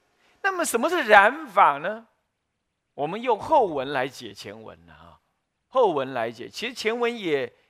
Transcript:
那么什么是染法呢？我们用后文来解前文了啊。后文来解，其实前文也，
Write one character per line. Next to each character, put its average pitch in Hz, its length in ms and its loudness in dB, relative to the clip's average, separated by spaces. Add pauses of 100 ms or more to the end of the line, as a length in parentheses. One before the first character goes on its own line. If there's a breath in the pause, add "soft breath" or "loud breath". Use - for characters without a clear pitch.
(420)
那 392 100 -2
么 349 140 -4
什 240 140 -2
么 294 100 0
是 339 140 0
染 220 440 6
法 175 300 4
呢？ 214 300 -8 (840)
我 143 140 -6
们 190 120 -8
用 233 200 -2
后 247 260 2
文 143 260 -6
来 139 160 -2
解 120 240 -16
前 104 300 -18
文 95 240 -20
了 82 80 -20
啊。 85 260 -20 (500)
后 240 220 4
文 135 220 -2
来 120 160 -4
解， 117 180 -14
其 208 200 -10
实 240 60 -8
前 220 260 -4
文 240 180 -2
也， 147 340 -4 (180)